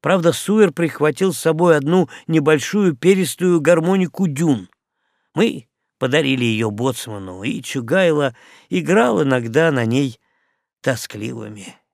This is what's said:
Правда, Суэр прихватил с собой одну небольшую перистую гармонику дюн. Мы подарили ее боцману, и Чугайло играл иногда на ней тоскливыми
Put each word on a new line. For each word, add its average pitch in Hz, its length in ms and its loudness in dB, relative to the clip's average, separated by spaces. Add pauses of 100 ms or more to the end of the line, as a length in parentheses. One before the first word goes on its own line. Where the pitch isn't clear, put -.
Правда, 170 280 2
Суэр 202 380 2
прихватил 160 600 0
с - 60 -8
собой 165 360 4
одну 170 320 2 (200)
небольшую 156 680 2
перистую 175 640 2
гармонику 175 680 2
дюн. 139 420 -2 (640)
Мы 143 340 -2 (300)
подарили 135 480 0
ее 110 240 0
боцману, 101 720 -6
и 120 220 -6
Чугайло 143 720 0 (340)
играл 185 540 0
иногда 135 480 0
на 127 140 -2
ней 123 340 -2 (640)
тоскливыми 110 920 -8 (180)